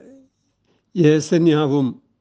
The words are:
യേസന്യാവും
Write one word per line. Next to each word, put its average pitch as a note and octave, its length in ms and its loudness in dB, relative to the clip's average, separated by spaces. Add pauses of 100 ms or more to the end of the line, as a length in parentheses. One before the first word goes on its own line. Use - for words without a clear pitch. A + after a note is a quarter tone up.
(960)
യേസന്യാവും D3+ 920 0 (340)